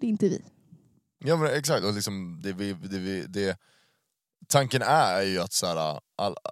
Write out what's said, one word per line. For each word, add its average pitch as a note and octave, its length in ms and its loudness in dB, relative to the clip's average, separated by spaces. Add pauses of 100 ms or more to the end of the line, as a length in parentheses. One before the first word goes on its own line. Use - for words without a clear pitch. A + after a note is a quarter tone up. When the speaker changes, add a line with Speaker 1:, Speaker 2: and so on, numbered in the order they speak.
Speaker 1:
det B3+ 60 -4
är A3+ 40 0
inte G#3 180 2
vi. - 140 -2 (800)
Speaker 2:
Ja, D#3+ 120 4
men D#3 100 2 (120)
exakt. C#3 260 2
Och G#2 100 0
liksom, F#2+ 480 -6
det G2 100 -4
vi, G2 200 -4
det F#2+ 260 -8
vi, F#2 300 -4
det, F#2+ 280 -2 (920)
tanken C3+ 340 2
är G#2+ 400 4
ju G2 160 0
att E2+ 140 -2
så - 140 -2
här, D#2+ 320 -2 (180)
all, G2 200 -2 (160)